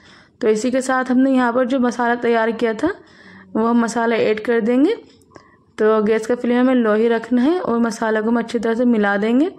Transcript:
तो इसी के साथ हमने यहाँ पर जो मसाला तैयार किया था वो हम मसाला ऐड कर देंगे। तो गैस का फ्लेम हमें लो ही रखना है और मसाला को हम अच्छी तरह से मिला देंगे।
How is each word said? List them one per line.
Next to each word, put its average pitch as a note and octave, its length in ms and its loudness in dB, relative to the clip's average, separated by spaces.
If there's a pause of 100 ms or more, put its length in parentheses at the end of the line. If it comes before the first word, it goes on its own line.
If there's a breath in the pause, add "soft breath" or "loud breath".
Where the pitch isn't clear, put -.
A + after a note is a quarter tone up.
(420 loud breath)
तो A#3 60 0
इसी A3 240 0
के C4 100 -2
साथ C4 240 -2
हमने C4 260 2
यहाँ B3+ 220 2
पर B3+ 140 0
जो C4 120 -2
मसाला A#3+ 380 0
तैयार A#3 360 0
किया A3+ 220 -2
था D#4 180 -2 (640 loud breath)
वो A3 120 0
हम A#3 140 2
मसाला A3+ 360 -2
ऐड G#3+ 240 0
कर A#3 200 0
देंगे। B3+ 340 2 (840 loud breath)
तो G#3+ 260 2
गैस A3 240 0
का B3 80 0
फ्लेम A#3+ 240 0
हमें B3+ 160 2
लो A3+ 200 2
ही A3 140 2
रखना A#3 320 0
है E4 180 2
और A#3 200 -2
मसाला A3 420 -2
को A3 80 -2
हम A#3 100 0
अच्छी A#3 200 -4
तरह A3+ 160 -2
से B3 120 0
मिला G#3 300 2
देंगे। A#3+ 420 0